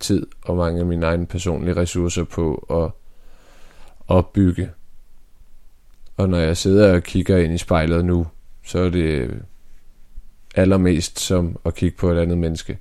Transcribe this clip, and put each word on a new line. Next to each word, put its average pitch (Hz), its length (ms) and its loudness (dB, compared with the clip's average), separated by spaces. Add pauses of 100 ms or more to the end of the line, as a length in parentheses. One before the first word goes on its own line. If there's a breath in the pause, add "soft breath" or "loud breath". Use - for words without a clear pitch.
tid - 260 -2 (160)
og 87 140 -4
mange 85 240 0
af 87 60 0
mine 85 200 0
egne 85 200 0
personlige 85 500 -2
ressourcer 87 480 -2
på 80 460 -4
at 82 200 0 (1160 soft breath)
opbygge. 92 640 2 (1500)
Og 98 120 2
når 90 100 2
jeg 82 180 2
sidder 98 380 6
og 87 80 4
kigger 95 360 2
ind 82 140 2
i 85 60 -2
spejlet 85 460 2
nu, 87 220 2 (360)
så - 160 -6
er 90 120 2
det 78 520 -2 (1120)
allermest 92 640 4
som 87 460 0
at 85 100 -2
kigge 87 220 -2
på 90 140 2
et 85 80 2
andet 87 200 2
menneske. 82 420 -4